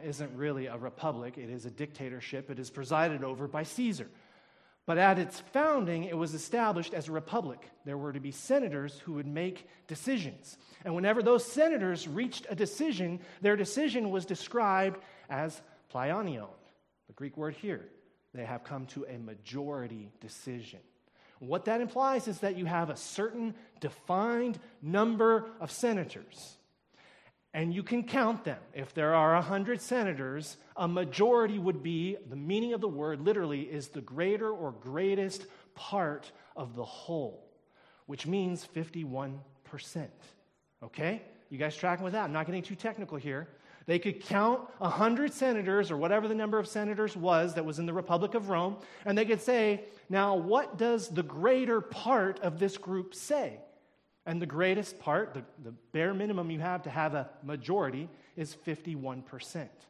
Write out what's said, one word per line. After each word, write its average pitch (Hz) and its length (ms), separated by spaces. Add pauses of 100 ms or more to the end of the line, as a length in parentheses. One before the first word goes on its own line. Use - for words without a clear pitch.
isn't 143 340
really 139 300
a 120 100
republic. 123 600
It 120 100
is 123 160
a 120 60
dictatorship. 135 800
It 127 80
is 123 100
presided 147 540
over 131 240
by 151 160
Caesar. 214 480 (720)
But 165 120
at 190 220
its - 200
founding, 233 680
it 170 120
was 160 160
established 185 600
as 147 120
a 160 40
republic. 156 480 (260)
There 143 120
were 143 140
to 139 80
be 139 120
senators 147 680
who 170 140
would 143 140
make 175 400 (180)
decisions. 170 720 (260)
And 170 120
whenever 208 260
those 240 240
senators 226 640
reached 208 420
a 202 60
decision, 185 640 (200)
their 208 160
decision 226 540
was 185 160
described 190 720 (300)
as 151 320 (320)
pleinion, 139 540 (580)
the - 80
Greek 143 240
word 151 160
here. 147 340 (460)
They 123 120
have 120 180
come 131 240
to 139 180
a 127 140
majority 113 920 (100)
decision. 113 580 (580)
What 156 280
that 226 160
implies 247 460
is 190 120
that 196 180
you 180 80
have 170 240
a 147 60
certain 220 580 (260)
defined 220 800 (220)
number 220 800
of 160 100
senators, - 840 (1000)
and 165 200
you 190 100
can 240 200
count 240 400
them. 139 180 (120)
If 135 200
there 156 220
are 160 200
a 170 60
hundred 196 400
senators, 151 760 (200)
a 175 100
majority 208 680
would 175 240
be, 165 340 (140)
the 131 60
meaning 202 380
of 226 60
the 214 80
word 151 340
literally 160 420
is 143 260
the 147 120
greater 190 480
or 170 220
greatest 190 760 (260)
part 156 580 (240)
of 123 200
the 120 100
whole, - 640 (560)
which 143 220
means 180 360
fifty-one 139 800 (220)
percent. 147 500 (720)
Okay? 165 400 (260)
You 139 80
guys 151 180
tracking 180 280
with 185 100
that? 214 100
I'm 147 80
not 156 140
getting 175 160
too 196 140
technical 214 420
here. 139 320 (380)
They 175 120
could 196 220
count 226 400 (180)
a 190 80
hundred 233 460
senators 202 560
or 156 80
whatever 202 300
the 220 80
number 214 240
of 208 80
senators 208 500
was 170 380
that 160 100
was 156 140
in 170 80
the 165 60
Republic 175 420
of 208 140
Rome, 185 280 (280)
and 202 120
they 220 80
could 220 160
say, 214 440 (220)
"Now, 196 280
what 196 420
does 226 320
the 170 140
greater 226 580
part 196 600
of 165 180
this 196 180
group 185 380
say?" 185 440 (640)
And 165 140
the 170 60
greatest 185 540
part, 170 340
the, 127 100 (200)
the 113 80 (200)
bare 165 220
minimum 190 380
you 160 80
have 175 240
to 156 60
have 156 260
a 139 140 (120)
majority, 143 640 (280)
is 156 180
fifty-one 143 720
percent, 135 480 (180)